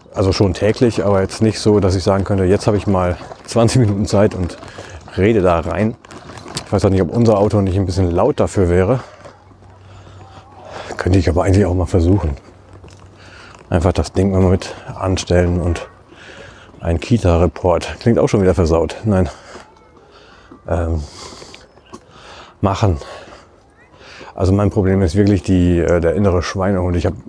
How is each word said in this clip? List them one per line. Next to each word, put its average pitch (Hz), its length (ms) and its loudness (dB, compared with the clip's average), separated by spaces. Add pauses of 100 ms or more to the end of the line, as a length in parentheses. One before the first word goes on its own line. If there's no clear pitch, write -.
(140)
Also 95 180 0
schon 95 220 2
täglich, 110 520 0
aber 98 160 2
jetzt - 200 -6
nicht 110 180 0
so, 104 200 2
dass 95 140 2
ich 95 100 -2
sagen 98 200 0
könnte, 95 220 0
jetzt 98 200 2
habe 104 120 2
ich 98 100 -4
mal 90 300 0 (280)
zwanzig 117 360 2
Minuten 101 240 0
Zeit 104 280 2
und 87 240 -6 (580)
rede 101 260 2
da 87 180 2
rein. 87 360 -2 (680)
Ich - 60 -12
weiß 101 140 2
auch 101 40 4
nicht, 95 120 2
ob 85 140 -2
unser 113 220 4
Auto 104 240 2
nicht 95 160 0
ein 98 80 0
bisschen 92 240 0
laut 101 300 0
dafür 92 300 0
wäre. 92 320 2 (2000)
Könnte 92 220 2
ich 87 100 2
aber 85 140 0
eigentlich 98 220 2
auch 90 100 -2
mal 90 100 0
versuchen. 87 460 2 (1400)
Einfach 90 220 2
das - 220 -4
Ding 98 180 0
mal 95 100 2
mit 90 320 2 (220)
anstellen 90 680 0
und 82 260 -4 (920)
ein 85 200 -2
Kita-Report. 87 1000 0
Klingt 113 180 0
auch 131 100 2
schon 107 140 0
wieder 92 140 2
versaut. 82 480 0
Nein. 92 260 0 (1400)
Ähm, 82 360 -4 (1600)
machen. 98 360 0 (1400)
Also 95 160 0
mein 101 160 2
Problem 95 320 0
ist 90 140 0
wirklich 101 260 2
die, 90 380 2
äh, 82 200 2
der 82 140 0
innere 90 300 2
Schweinehund. 92 520 -2
Ich 87 120 -2
hab 90 60 -2 (140)